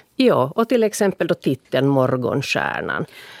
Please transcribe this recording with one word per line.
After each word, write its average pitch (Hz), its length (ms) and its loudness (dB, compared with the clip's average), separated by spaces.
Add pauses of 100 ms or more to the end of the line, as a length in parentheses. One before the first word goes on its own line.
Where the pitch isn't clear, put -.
(160)
Ja, 147 400 2
och 226 120 0
till 240 140 2
exempel 202 440 -2
då 170 80 0
titeln 139 540 -2
Morgonstjärnan. 127 1200 -2 (340)